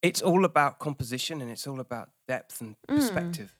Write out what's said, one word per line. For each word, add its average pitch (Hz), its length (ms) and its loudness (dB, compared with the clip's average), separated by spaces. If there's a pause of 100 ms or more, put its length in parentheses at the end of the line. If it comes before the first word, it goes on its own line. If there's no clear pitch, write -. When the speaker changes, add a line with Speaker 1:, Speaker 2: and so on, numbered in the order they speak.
Speaker 1:
it's 175 200 2
all 185 240 6
about 147 340 4
composition 139 600 -4
and 120 100 -8
it's 113 160 -10
all 135 140 -6
about 120 280 -8 (180)
depth - 340 -6
and 107 160 -12 (100)
Speaker 2:
Mm. 277 80 0
Speaker 1:
perspective. 175 640 0